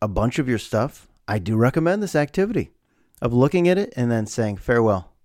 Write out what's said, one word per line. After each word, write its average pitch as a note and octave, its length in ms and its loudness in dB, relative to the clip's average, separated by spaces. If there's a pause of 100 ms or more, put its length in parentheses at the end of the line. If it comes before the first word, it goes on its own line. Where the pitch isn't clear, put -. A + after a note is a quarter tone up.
a G#2+ 80 -2
bunch G#2 300 -2
of C#3 100 0
your A#2 100 0
stuff, - 500 -4 (180)
I G#2+ 120 -2
do G#2 180 -2
recommend E3 460 2
this F#3+ 120 -4
activity E3+ 560 -2 (500)
of A#2+ 120 -2
looking D3+ 340 4
at F3+ 120 4
it - 180 -6
and A#2+ 140 0
then A2+ 160 -2
saying, G#2+ 320 -4
"Farewell. A2 560 0 (100)